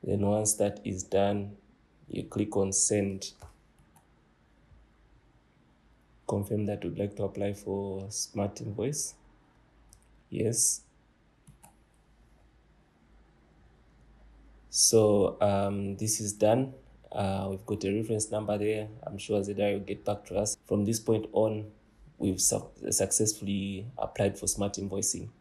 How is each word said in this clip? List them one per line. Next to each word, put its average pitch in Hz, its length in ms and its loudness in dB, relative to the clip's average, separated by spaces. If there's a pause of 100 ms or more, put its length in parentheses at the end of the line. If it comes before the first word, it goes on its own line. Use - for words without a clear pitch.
Then 101 180 0
once 104 320 2
that 101 320 0
is 95 180 -4
done, 101 540 0 (500)
you - 160 -6
click - 320 -2
on 98 160 2
send. 98 600 0 (3000)
Confirm 104 400 0
that 104 160 -4
you'd 85 160 -4
like 101 160 -2
to 101 80 -4
apply 101 300 -4
for 98 560 -6
Smart - 520 -4
Invoice. 117 540 -4 (1120)
Yes. - 520 0 (4000)
So, 104 720 6
um, 101 580 2
this 110 220 -2
is 104 140 -4
done. 123 400 4 (360)
Uh, 95 400 -2
we've 98 160 -6
got 107 200 -2
a 98 100 2
reference 107 340 -2
number 104 280 -2
there. 107 320 0 (180)
I'm 101 100 -10
sure 101 240 0
Z 101 160 -2
R 104 120 2
A 101 60 2
will 101 40 -2
get - 240 -8
back 104 220 -4
to 90 100 -8
us. 104 300 0
From 104 180 2
this 113 160 2
point 110 320 2
on, 107 400 2 (460)
we've 92 240 0
su-, - 280 0 (220)
successfully 98 960 0 (120)
applied 98 400 -2
for 101 100 -6
smart 101 260 -2
invoicing. 98 560 -4 (120)